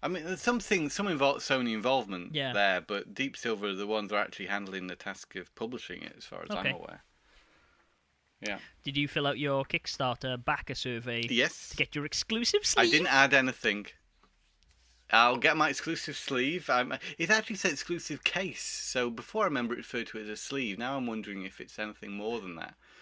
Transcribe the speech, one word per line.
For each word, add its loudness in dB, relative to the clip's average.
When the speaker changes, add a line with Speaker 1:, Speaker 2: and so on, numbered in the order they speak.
Speaker 1:
I -2
mean, -4
there's -6
something, 2
some -2
invol-, 4
Sony 2
involvement 0
Speaker 2:
Yeah. -4
Speaker 1:
there, 6
but -6
Deep -4
Silver -2
are -2
the -4
ones 0
that 0
are 4
actually -10
handling -6
the -10
task -12
of -12
publishing -10
it, -12
as -18
far -12
as -12
Speaker 2:
Okay. -2
Speaker 1:
I'm -2
aware. -14
Yeah. -4
Speaker 2:
Did -2
you 2
fill -2
out 0
your 0
Kickstarter -4
backer -2
survey -4
Speaker 1:
Yes. 2
Speaker 2:
to -12
get -2
your -2
exclusive 2
Speaker 1:
I -12
Speaker 2:
sleeve? 4
Speaker 1:
didn't 6
add 8
anything. 4
I'll 8
get 4
my 4
exclusive -4
sleeve. -2
I'm, 4
it -2
actually 2
said 2
exclusive -6
case, -2
so -2
before -4
I 4
remember 0
it -8
referred -6
to -8
it -8
as -10
a -6
sleeve. -6
Now -4
I'm -2
wondering -6
if -14
it's -14
anything -8
more -4
than -10
that. -12